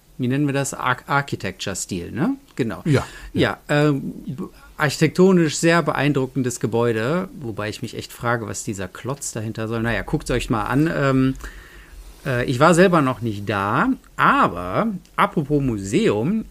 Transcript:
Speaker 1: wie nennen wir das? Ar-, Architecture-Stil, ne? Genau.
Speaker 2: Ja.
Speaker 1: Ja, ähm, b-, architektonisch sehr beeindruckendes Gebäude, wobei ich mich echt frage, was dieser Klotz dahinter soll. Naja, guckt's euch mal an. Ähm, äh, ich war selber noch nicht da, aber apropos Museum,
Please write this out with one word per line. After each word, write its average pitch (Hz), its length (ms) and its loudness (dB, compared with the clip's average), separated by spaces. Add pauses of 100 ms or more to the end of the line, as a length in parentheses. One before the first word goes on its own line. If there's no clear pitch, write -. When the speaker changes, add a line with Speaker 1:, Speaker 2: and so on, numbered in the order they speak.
(160)
Speaker 1:
wie 127 120 -2
nennen 143 180 0
wir 139 80 -2
das? 139 200 -2
Ar-, 127 220 0 (100)
Architecture-Stil, 98 1080 -4
ne? 202 240 -2 (200)
Genau. 110 300 -4
Speaker 2:
Ja. 143 200 2 (280)
Speaker 1:
Ja, 123 240 0 (100)
ähm, 147 460 2 (120)
b-, - 180 -8 (320)
architektonisch 165 800 4
sehr 165 260 4
beeindruckendes 135 760 0
Gebäude, 120 680 0 (120)
wobei 107 280 -6
ich - 140 -8
mich 113 140 -10
echt - 160 -10
frage, 120 340 -2
was 107 180 -8
dieser 95 240 -6
Klotz - 440 -10
dahinter 110 360 -6
soll. 113 140 -4
Naja, 113 200 -2
guckt's - 280 -4
euch 123 200 -2
mal 107 140 0
an. 135 280 2
Ähm, 131 420 2 (880)
äh, 123 220 -2
ich 123 140 -2
war 165 140 8
selber 175 280 6
noch 127 180 -2
nicht 101 280 -4
da, 110 400 0 (280)
aber 139 720 2 (280)
apropos 151 460 2
Museum, 127 880 0